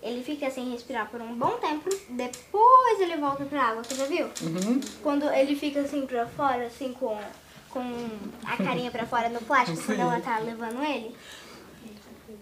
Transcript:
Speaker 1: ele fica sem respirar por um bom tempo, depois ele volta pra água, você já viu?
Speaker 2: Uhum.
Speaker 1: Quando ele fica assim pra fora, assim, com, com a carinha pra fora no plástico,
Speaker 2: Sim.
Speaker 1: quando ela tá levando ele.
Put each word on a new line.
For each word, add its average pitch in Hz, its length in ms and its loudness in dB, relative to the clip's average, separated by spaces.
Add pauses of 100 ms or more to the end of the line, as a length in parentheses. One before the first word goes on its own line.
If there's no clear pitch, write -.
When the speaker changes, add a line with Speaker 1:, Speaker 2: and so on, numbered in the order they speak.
Speaker 1:
ele 240 200 -4
fica 285 280 -2
sem 247 200 -6
respirar 240 380 -6
por 240 120 -10
um 226 120 -8
bom 302 240 0
tempo, 311 320 -2 (200)
depois 427 880 6
ele 349 180 2
volta 285 280 0
pra 277 180 0
água, 226 200 0
você 262 120 -4
já 269 100 -2
viu? 311 200 0 (160)
Speaker 2:
Uhum. 185 380 0 (220)
Speaker 1:
Quando 285 300 2
ele 269 240 4
fica 285 260 -2
assim 285 240 -2
pra 240 220 -2
fora, 247 400 0
assim, 247 260 -8
com, 233 240 -4 (520)
com 262 120 -6 (640)
a 214 120 -2
carinha 247 340 0
pra 226 140 -4
fora 233 240 0
no 233 120 -4
plástico, 175 360 2
Speaker 2:
Sim. - 80 -6
Speaker 1:
quando 214 160 0
ela 240 180 2
tá 233 200 0
levando 233 440 -4
ele. 247 320 -4 (1300)